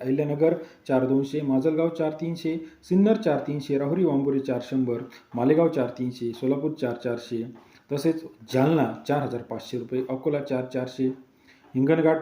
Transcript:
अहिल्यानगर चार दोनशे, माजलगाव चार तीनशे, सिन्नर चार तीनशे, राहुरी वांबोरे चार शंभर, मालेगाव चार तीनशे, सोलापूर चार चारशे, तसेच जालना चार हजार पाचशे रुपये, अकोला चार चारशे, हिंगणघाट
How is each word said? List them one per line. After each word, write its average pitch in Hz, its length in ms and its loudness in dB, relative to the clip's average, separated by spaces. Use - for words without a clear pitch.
अहिल्यानगर 147 520 2
चार 131 180 4
दोनशे, 135 360 0
माजलगाव 151 480 2
चार 160 220 -2
तीनशे, 165 580 -6
सिन्नर 196 320 4
चार 151 240 2
तीनशे, 143 380 -2
राहुरी 156 280 2
वांबोरे 139 340 2
चार 131 220 -2
शंभर, 123 360 0
मालेगाव 147 340 4
चार 127 200 0
तीनशे, 120 420 -6
सोलापूर 139 400 -2
चार 127 220 -4
चारशे, 117 400 -4
तसेच 160 320 0
जालना 135 400 4
चार 143 140 0
हजार 120 200 -4
पाचशे 113 360 -10
रुपये, 127 320 -4
अकोला 143 300 -2
चार 127 340 -4
चारशे, 131 540 -2
हिंगणघाट 156 460 4